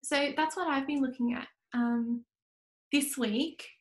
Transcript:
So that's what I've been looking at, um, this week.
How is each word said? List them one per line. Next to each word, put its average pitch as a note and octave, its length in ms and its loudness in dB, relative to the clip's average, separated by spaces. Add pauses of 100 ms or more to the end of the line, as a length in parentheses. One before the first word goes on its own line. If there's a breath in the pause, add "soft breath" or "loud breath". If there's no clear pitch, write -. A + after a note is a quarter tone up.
So C#4+ 340 0
that's D#4 200 0
what F4+ 120 0
I've C#4 180 0
been D4 160 0
looking B3 320 0
at, - 140 -8 (240)
um, A#3+ 520 0 (680)
this C#4 240 2
week. B3 500 0 (140)